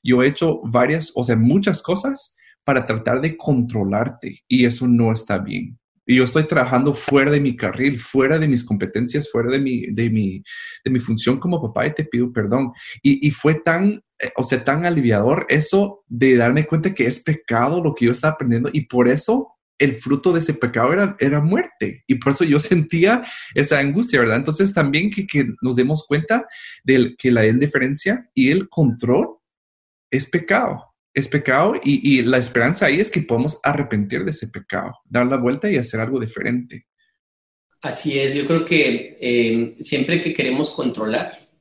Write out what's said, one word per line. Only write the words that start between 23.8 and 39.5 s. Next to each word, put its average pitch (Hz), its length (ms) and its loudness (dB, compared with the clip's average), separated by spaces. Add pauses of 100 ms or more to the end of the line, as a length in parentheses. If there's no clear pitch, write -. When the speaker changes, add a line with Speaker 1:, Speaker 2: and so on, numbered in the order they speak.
Speaker 1:
¿verdad? 113 160 4
Entonces 156 380 0
también 156 360 2
que, 196 160 -6
que 139 200 0 (160)
nos 127 140 0
demos 139 300 2
cuenta 160 400 -2 (380)
de 127 340 4
que 127 120 0
la 113 160 6
indiferencia 143 880 0
y 131 160 4
el 190 180 0
control 127 680 0 (720)
es - 180 -2
pecado. 175 560 -2 (320)
Es 139 120 -2
pecado 147 460 2 (100)
y, 139 340 2
y 123 40 2
la 127 160 2
esperanza 123 480 0
ahí 147 120 2
es 214 100 0
que 165 140 -2
podemos 127 400 -2
arrepentir 127 640 -2
de 170 80 -4
ese 117 160 -12
pecado, - 560 -10
dar 123 220 0
la 131 100 0
vuelta 131 340 -2
y 185 60 0
hacer 117 240 -4
algo 123 180 -4
diferente. 120 680 -6 (960)
Speaker 2:
Así 139 360 -4
es, 135 160 0
yo 143 140 -2
creo 165 160 0
que, 135 560 0
eh, 117 580 0